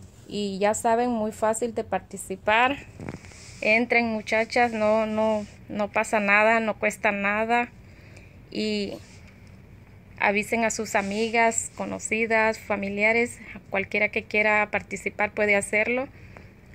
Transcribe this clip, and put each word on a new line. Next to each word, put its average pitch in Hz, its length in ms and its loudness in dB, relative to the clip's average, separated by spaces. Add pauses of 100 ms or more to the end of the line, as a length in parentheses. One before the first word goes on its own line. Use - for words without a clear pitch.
(280)
Y 196 300 -4
ya 202 160 4
saben, 233 360 2
muy 214 220 -2
fácil 220 420 0
de 220 100 -4
participar. 208 920 0 (840)
Entren, 233 520 2
muchachas, 226 600 0
no, 214 320 2
no, 214 400 0 (240)
no 202 200 -2
pasa 214 320 0
nada, 214 400 6
no 220 180 -2
cuesta 214 320 0
nada. 214 600 0 (840)
Y 214 400 -4 (1300)
avisen 208 440 0
a 220 60 0
sus 214 240 -4
amigas, 226 800 0
conocidas, 220 840 0
familiares, 208 800 0 (180)
a - 20 -18 (120)
cualquiera 208 400 -2
que 214 120 -4
quiera 208 480 2
participar 202 600 -4
puede 208 240 2
hacerlo. 220 500 0 (680)